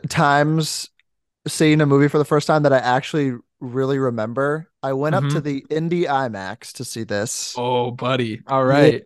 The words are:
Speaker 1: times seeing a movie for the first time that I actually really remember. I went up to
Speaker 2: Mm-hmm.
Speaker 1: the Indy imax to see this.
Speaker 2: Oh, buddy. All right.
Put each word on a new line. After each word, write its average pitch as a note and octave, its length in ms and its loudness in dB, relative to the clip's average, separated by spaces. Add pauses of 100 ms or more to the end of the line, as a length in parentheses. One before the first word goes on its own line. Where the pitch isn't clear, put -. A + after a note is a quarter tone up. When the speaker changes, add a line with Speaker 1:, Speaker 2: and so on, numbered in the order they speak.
(100)
Speaker 1:
times D3+ 800 2 (560)
seeing D#3 340 4
a D3+ 60 4
movie C#3 220 4
for D#3 100 0
the D3 80 2
first D3+ 200 0
time D#3 180 2
that C#3 100 4
I C3 40 4
actually C3 560 0 (260)
really C3+ 380 -2
remember. C3 720 -2 (120)
I C3+ 100 -4
went C#3+ 220 -2
up C#3+ 100 0
to C#3+ 40 -2
Speaker 2:
Mm-hmm. D3 120 -2
Speaker 1:
the C#3 300 -6
Indy E3 340 -2
imax A2 720 -4
to B2+ 100 -10
see A2+ 200 -10
this. - 520 -6
Speaker 2:
Oh, B2 340 -2
buddy. B2 560 -4
All C3+ 180 0
right. C#3 420 4